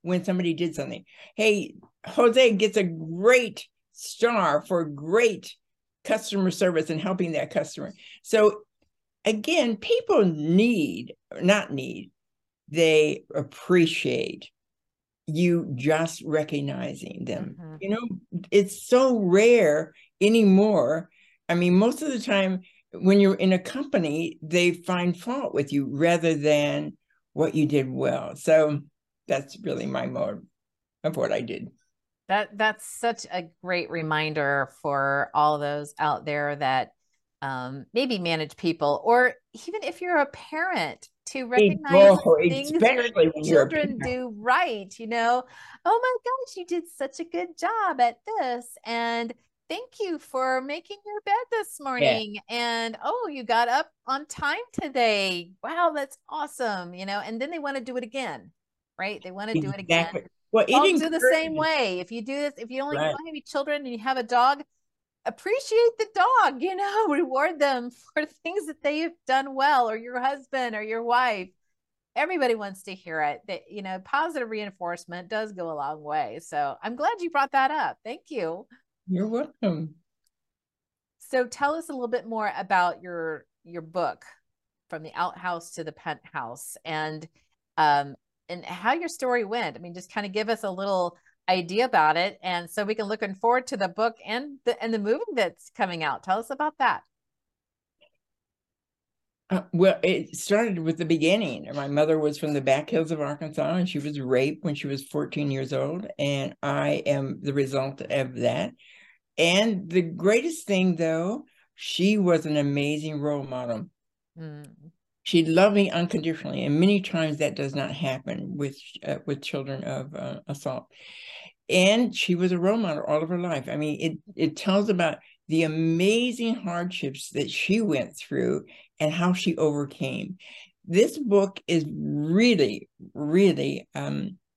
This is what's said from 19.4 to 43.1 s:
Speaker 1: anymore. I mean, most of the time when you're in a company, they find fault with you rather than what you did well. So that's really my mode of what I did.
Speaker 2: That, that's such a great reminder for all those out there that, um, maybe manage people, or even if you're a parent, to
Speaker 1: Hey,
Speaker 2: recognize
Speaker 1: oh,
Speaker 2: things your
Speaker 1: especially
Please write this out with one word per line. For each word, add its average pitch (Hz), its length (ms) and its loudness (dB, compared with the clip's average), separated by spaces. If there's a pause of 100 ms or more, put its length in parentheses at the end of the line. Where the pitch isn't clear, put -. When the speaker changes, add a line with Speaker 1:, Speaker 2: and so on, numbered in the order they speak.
Speaker 1:
anymore. 190 880 6 (400)
I 170 60 2
mean, 175 200 4
most 226 280 4
of 302 100 -2
the 240 80 -2
time 190 400 0 (320)
when 190 260 4
you're 196 160 6
in 185 200 4
a 180 40 2
company, 180 840 -2
they 175 300 4
find 175 460 -2
fault 254 360 -6
with 139 180 -2
you 139 180 0
rather 165 440 2
than 147 640 0 (340)
what 156 220 0
you 151 100 2
did 135 260 0
well. 131 460 -4
So 151 440 4 (460)
that's 139 320 -4
really 120 280 -6
my 131 200 -4
mode 123 400 -6 (560)
of 160 140 -4
what 131 160 -2
I 50 80 0
did. - 300 -10 (580)
Speaker 2:
That, 202 280 -2
that's 214 300 0
such - 440 -4
a 175 200 -8 (120)
great 180 280 -4
reminder 156 800 0 (100)
for 139 540 0
all 151 240 4
those 147 400 -6
out 151 260 0
there 147 320 -2
that, 131 360 0 (500)
um, 131 500 -8
maybe 247 260 0
manage 160 380 -2
people, 160 480 0
or 247 300 4 (180)
even 381 300 -10
if 339 180 -8
you're 359 160 0
a 285 80 4
parent, 302 840 -6 (200)
to 269 160 -8
Speaker 1:
Hey, 247 40 -8
Speaker 2:
recognize 220 800 8
Speaker 1:
oh, 165 120 8 (120)
Speaker 2:
things 277 220 -2
your 320 100 2
Speaker 1:
especially 226 540 4